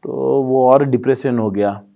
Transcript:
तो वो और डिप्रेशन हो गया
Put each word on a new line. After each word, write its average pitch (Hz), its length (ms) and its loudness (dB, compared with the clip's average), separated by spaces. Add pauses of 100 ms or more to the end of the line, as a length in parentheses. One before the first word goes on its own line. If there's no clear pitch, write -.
तो 135 400 -2
वो 127 260 2
और 139 160 6
डिप्रेशन 127 540 -2
हो 110 120 -2
गया 101 320 -2 (120)